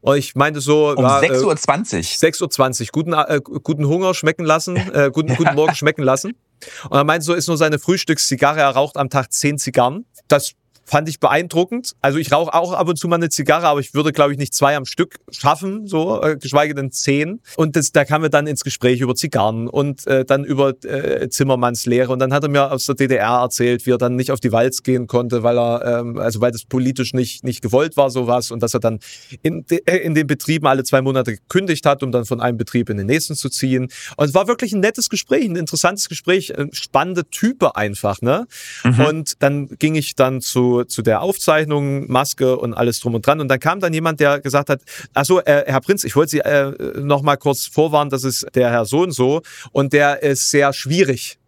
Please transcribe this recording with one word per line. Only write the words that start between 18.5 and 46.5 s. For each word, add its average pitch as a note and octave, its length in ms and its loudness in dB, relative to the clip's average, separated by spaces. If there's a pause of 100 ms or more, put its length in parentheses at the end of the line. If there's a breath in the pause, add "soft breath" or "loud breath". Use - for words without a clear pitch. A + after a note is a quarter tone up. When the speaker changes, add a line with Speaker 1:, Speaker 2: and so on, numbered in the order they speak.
Speaker 1:
Gespräch B2 380 0
über B2 160 -2
Zigarren A2+ 500 -2
und, C#3+ 400 -4
äh, C3 180 2
dann C#3 200 0
über, C#3 300 0 (100)
äh, C#3 440 -4
Zimmermanns B2 580 0
Lehre. B2 260 2
Und B2+ 80 -2
dann C3 120 0
hat C#3+ 120 0
er D3 60 -2
mir C#3 200 2
aus C3+ 160 -4
der C3+ 80 0
D C3 140 0
D C3 80 2
R A#2 240 2
erzählt, B2 440 0
wie C3 60 -2
er A#2+ 80 4
dann B2 160 0
nicht B2+ 160 -2
auf C#3+ 80 -2
die A#2 140 0
Walz B2 320 2
gehen B2 240 0
konnte, A#2+ 340 -2
weil A#2+ 160 2
er, A#2+ 440 0
ähm, A#2 180 -8
also G#2+ 200 -2
weil A#2+ 120 2
das A2+ 120 -10
politisch B2+ 500 -2
nicht, B2+ 280 -4
nicht B2 200 -6
gewollt C3+ 340 0
war, C#3 120 4
sowas. A#2+ 440 -2
Und A#2 100 -4
dass A#2 100 -2
er B2 60 -2
dann A2 220 -2 (420 loud breath)
in E3 240 -4
de-, E3+ 200 -2
äh, F3 100 2
in E3 180 -2
den D3+ 140 2
Betrieben D3 400 0
alle C3+ 160 2
zwei C3+ 180 2
Monate C3 300 0
gekündigt F3 520 -2
hat, C#3+ 200 2
um B2+ 80 -4
dann A#2+ 140 0
von A#2 140 -4
einem A#2+ 180 -2
Betrieb A#2 320 -2
in G#2 60 -2
den G2+ 120 -4
nächsten D#3 260 -2
zu C#3 140 -8
ziehen. C3 400 -2 (280 loud breath)
Und D3 120 0
es C#3 60 -4
war F#3+ 120 4
wirklich A#3 260 -2
ein G#3+ 60 -2
nettes A3 320 0
Gespräch, C4 360 0
ein F3 100 -4
interessantes F3 520 -2
Gespräch, F3 420 -2
äh, C#3+ 200 -6
spannende F3 580 -2
Type G#3+ 460 0
einfach, G2+ 460 -4
ne? D3 260 0 (380 loud breath)
Speaker 2:
Mhm. A#2+ 160 4
Speaker 1:
Und D#3 420 0
dann C#3+ 240 0 (140)
ging D#3 160 0
ich C#3+ 180 -4
dann C3 260 2
zu, B2 360 2 (120)
zu - 120 -8
der A2 220 2
Aufzeichnung, D3+ 840 0
Maske B2+ 520 0
und A#2 160 -6
alles A#2+ 260 0
drum A#2 140 -4
und A2+ 120 -2
dran. D3+ 140 2
Und C#3 80 -4
dann C3 100 0
kam F3 220 -2
dann E3+ 140 -2
jemand, D#3+ 260 -2
der C#3+ 200 4
gesagt C#3+ 280 -2
hat, C#3 140 0 (320 loud breath)
ach C#3+ 100 2
so, F#3 160 4
äh, C#3+ 260 4
Herr C3+ 140 2
Prinz, G3 240 -2
ich A2 100 -8
wollte D#3 180 2
Sie, D3+ 80 0
äh, C#3 600 -2